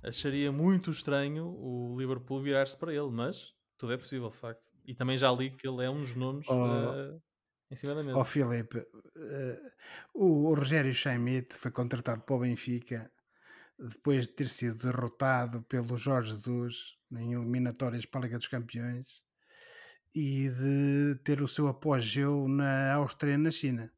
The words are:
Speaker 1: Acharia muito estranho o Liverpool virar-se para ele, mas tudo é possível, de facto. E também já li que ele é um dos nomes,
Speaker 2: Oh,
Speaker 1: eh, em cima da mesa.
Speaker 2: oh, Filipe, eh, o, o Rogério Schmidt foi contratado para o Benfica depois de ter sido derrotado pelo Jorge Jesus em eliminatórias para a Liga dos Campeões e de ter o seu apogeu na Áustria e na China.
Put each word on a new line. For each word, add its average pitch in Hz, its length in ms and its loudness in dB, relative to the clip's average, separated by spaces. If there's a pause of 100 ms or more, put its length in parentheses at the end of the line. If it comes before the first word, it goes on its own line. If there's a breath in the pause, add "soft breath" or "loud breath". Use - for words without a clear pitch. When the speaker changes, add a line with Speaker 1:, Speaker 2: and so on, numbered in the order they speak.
Speaker 1:
Acharia 143 440 -2
muito 175 380 4
estranho 147 580 -2
o 123 500 -6
Liverpool 131 420 -4
virar-se 135 360 2
para 165 160 -6
ele, 147 180 -2
mas 120 420 -4 (260)
tudo 117 140 -4
é 127 40 -2
possível, 123 320 -6
de 104 80 -12
facto. 113 260 -14 (220)
E 127 100 -10
também 127 220 0
já 127 160 6
li 131 180 0
que 131 160 -10
ele 127 180 -2
é 127 60 0
um 143 100 -4
dos 123 140 -6
nomes, 131 340 -4
Speaker 2:
Oh, 120 460 2
Speaker 1:
eh, 139 240 -8 (540)
em 131 40 -12
cima 143 180 -6
da 151 100 -4
mesa. 131 120 -2
Speaker 2:
oh, 131 80 4
Filipe, 120 640 0 (300)
eh, 139 440 -8 (540 loud breath)
o, 160 360 6
o 156 40 8
Rogério 139 400 4
Schmidt 123 640 0
foi 120 140 -6
contratado 120 500 -2
para 135 140 0
o - 40 2
Benfica 120 720 -4 (680 loud breath)
depois 127 500 0
de - 60 -16
ter 139 140 -2
sido 117 280 -2
derrotado 123 840 0
pelo 120 340 -2
Jorge 120 340 2
Jesus 120 680 -4 (160)
em 120 220 -4
eliminatórias 120 720 -2
para 135 140 -4
a 123 40 -2
Liga 117 140 -4
dos - 100 -8
Campeões 120 760 -6 (880 loud breath)
e 135 360 2
de 139 760 4
ter 143 180 2
o 135 60 0
seu 151 200 2
apogeu 139 800 2
na 139 460 2
Áustria 143 400 0
e 143 40 4
na 156 120 4
China. 123 480 -2